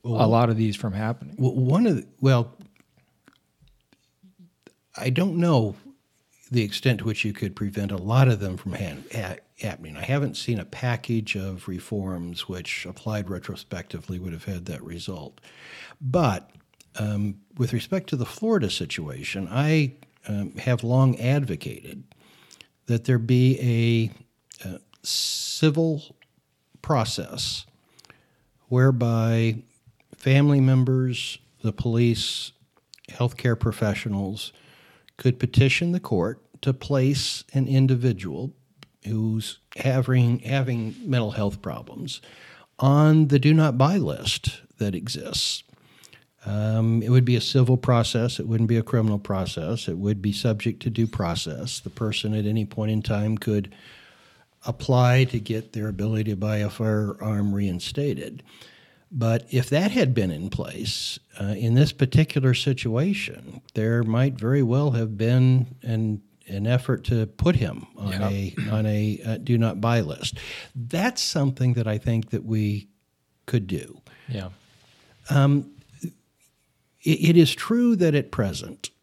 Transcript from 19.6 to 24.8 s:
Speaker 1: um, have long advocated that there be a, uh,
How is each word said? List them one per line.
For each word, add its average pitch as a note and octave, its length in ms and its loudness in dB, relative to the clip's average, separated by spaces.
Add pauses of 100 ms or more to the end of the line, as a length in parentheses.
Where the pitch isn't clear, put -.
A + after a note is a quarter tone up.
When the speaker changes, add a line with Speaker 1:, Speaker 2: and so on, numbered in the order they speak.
Speaker 1:
um, G2+ 280 -6
have B2 280 -2
long B2+ 340 4
advocated - 840 -4 (840)
that A#2 180 -2
there B2+ 140 2
be A#2 920 2 (540)
a, - 20 -12
uh, F#2 120 -10 (240)